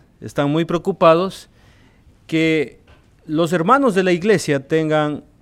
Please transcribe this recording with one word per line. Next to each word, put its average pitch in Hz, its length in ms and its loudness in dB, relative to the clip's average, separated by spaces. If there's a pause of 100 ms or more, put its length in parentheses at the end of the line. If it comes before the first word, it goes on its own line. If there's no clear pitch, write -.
(200)
están 143 300 -4
muy 160 160 0
preocupados 175 840 0 (800)
que 160 540 -2 (440)
los 160 280 -2
hermanos 214 420 2
de 190 80 2
la 185 80 0
iglesia 160 560 0
tengan 151 560 -2 (180)